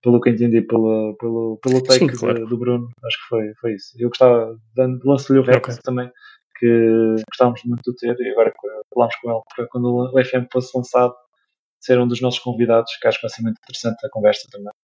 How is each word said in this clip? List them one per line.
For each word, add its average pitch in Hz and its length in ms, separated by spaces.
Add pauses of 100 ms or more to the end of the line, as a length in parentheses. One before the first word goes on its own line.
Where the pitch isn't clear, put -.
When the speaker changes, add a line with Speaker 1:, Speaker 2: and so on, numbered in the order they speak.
Speaker 1:
pelo 120 180
que 123 80
entendi 117 320
pelo, 110 580
pelo, 113 440
pelo 127 180
take 127 180
Speaker 2:
Sim, 135 80
Speaker 1:
de, 123 100
Speaker 2:
claro. 120 280
Speaker 1:
do 117 140
Bruno, 120 280 (160)
acho 117 140
que - 100
foi, 110 320
foi 117 140
isso. - 260
Eu 120 100
gostava, 117 460 (200)
dando, 127 280
lanço-lhe 135 360
o - 20
repto 127 300
Speaker 2:
Ok. 120 120
Speaker 1:
também, 123 260 (500)
que 120 80 (640)
gostávamos 120 360
muito 120 260
de 123 60
ter, 120 220
e 117 120
agora 110 200
que - 160 (260)
falámos 117 240
com 120 140
ele, 113 100 (140)
para 117 120
quando 123 460
o 131 60
F 127 180
M 123 160
fosse 127 240
lançado, 123 360 (680)
ser 127 180
um 120 80
dos 120 140
nossos 123 180
convidados, 117 600
que 113 60
acho - 120
que 113 80
vai - 80
ser 113 60
muito 113 220
interessante - 420
a 107 40
conversa 104 420
também. 101 200 (120)